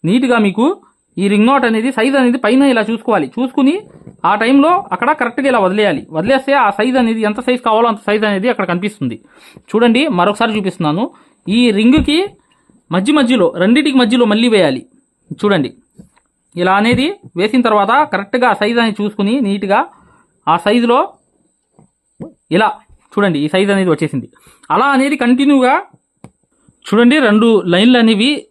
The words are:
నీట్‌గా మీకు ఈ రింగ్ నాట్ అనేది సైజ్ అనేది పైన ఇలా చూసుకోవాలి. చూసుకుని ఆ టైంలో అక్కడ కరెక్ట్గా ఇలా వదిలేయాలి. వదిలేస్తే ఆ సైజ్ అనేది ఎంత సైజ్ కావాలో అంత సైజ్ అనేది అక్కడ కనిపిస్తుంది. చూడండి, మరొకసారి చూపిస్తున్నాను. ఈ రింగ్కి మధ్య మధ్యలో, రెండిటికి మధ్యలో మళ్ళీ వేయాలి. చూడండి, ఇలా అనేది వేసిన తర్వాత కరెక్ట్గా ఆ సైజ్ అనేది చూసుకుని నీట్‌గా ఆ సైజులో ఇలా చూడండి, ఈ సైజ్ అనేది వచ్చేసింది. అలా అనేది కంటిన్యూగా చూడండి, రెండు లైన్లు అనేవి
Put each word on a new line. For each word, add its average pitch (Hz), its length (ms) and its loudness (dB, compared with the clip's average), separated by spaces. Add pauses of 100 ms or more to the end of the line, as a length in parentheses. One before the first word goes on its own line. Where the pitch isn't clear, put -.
నీట్‌గా 240 300 0 (100)
మీకు 214 180 0 (500)
ఈ 190 160 -2
రింగ్ 214 180 2
నాట్ 269 180 0
అనేది 226 280 -2
సైజ్ 269 240 0
అనేది 247 260 0
పైన 254 160 2 (100)
ఇలా 226 160 0
చూసుకోవాలి. 214 380 -2 (100)
చూసుకుని 262 380 0 (560)
ఆ - 100 2
టైంలో 277 300 2 (240)
అక్కడ - 160 -2 (100)
కరెక్ట్గా 254 300 -2
ఇలా 240 140 2
వదిలేయాలి. 185 380 0 (140)
వదిలేస్తే 262 360 0 (120)
ఆ - 20 2 (120)
సైజ్ 254 220 0
అనేది 226 280 -2
ఎంత 214 180 -6
సైజ్ 247 200 -2
కావాలో 226 240 2
అంత 214 180 -6
సైజ్ 214 200 -2
అనేది 202 240 -2
అక్కడ 196 180 -4
కనిపిస్తుంది. 175 460 -6 (540)
చూడండి, 233 320 2 (160)
మరొకసారి 208 380 0
చూపిస్తున్నాను. 185 480 -4 (420)
ఈ 214 140 0 (180)
రింగ్కి 285 400 2 (760)
మధ్య 196 240 0
మధ్యలో, 233 280 2 (160)
రెండిటికి 262 400 2
మధ్యలో 240 300 2
మళ్ళీ 226 220 0
వేయాలి. 143 280 0 (580)
చూడండి, 185 300 0 (920)
ఇలా 185 180 2
అనేది 240 280 0 (320)
వేసిన 220 280 0
తర్వాత 208 240 2 (220)
కరెక్ట్గా 233 380 -2
ఆ - 100 -2
సైజ్ 233 200 -2
అనేది 214 200 -2
చూసుకుని 208 340 -2 (120)
నీట్‌గా 202 340 -2 (640)
ఆ 160 100 2 (100)
సైజులో 240 320 2 (1600)
ఇలా 208 140 -2 (420)
చూడండి, 190 320 -2
ఈ 151 100 -4
సైజ్ 196 220 0
అనేది 185 180 -2
వచ్చేసింది. 147 320 -6 (480)
అలా 247 220 0
అనేది 269 300 -2
కంటిన్యూగా 269 500 2 (1120)
చూడండి, 240 300 4 (100)
రెండు 214 200 2 (260)
లైన్లు 240 280 4
అనేవి 226 300 2 (180)